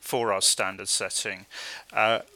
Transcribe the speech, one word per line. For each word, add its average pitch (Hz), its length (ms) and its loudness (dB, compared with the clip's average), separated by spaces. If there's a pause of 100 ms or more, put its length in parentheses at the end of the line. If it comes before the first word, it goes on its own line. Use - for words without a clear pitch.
for 117 320 0
our 98 80 0
standard 98 480 0
setting. 95 560 -2 (480)
Uh, 110 280 4 (140)